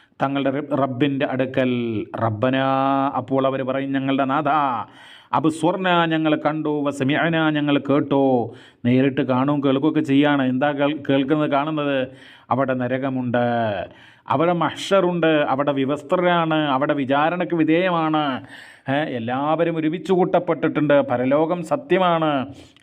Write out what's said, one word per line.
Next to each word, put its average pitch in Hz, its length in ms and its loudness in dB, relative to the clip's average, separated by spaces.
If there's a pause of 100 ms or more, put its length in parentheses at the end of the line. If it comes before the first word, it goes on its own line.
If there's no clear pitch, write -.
(240)
തങ്ങളുടെ 139 260 0
റബ്-, 147 260 -4
റബ്ബിൻ്റെ 139 500 0
അടുക്കൽ. 127 800 -2 (180)
റബ്ബനാ, 135 920 0
അപ്പോൾ 135 300 0
അവർ 135 160 -2
പറയും, 135 280 -4
"ഞങ്ങളുടെ 135 340 0
നാഥാ, 139 600 0 (480)
അബ്സ്വർനാ, 170 720 2
ഞങ്ങൾ 160 300 2
കണ്ടു, 151 480 -2
വസമിഅനാ, 147 680 0
ഞങ്ങൾ 147 280 0
കേട്ടു." 135 760 0 (320)
നേരിട്ട് 131 360 2
കാണും 135 420 0
കേൾക്കുകയൊക്കെ 143 360 0
ചെയ്യാണ്. 139 440 2
എന്താ 127 280 0
കേൾ-, 143 380 -2
കേൾക്കുന്നത്, 139 420 0
കാണുന്നത്? 143 560 -2 (440)
അവിടെ 131 220 0
നരകമുണ്ട്, 120 1120 -2 (420)
അവിടെ 165 260 2
മഹ്ഷറുണ്ട്, 175 760 0
അവിടെ 143 440 2
വിവസ്ത്രരാണ്, 160 840 0
അവിടെ 147 380 0
വിചാരണയ്ക്ക് 147 640 0
വിധേയമാണ്, 156 880 0 (440)
ഏ, 135 40 0
എല്ലാവരും 147 840 -2
ഒരുമിച്ച് 160 360 -2
കൂട്ടപ്പെട്ടിട്ടുണ്ട്, 160 880 2
പരലോകം 139 640 0
സത്യമാണ്. 160 800 0 (380)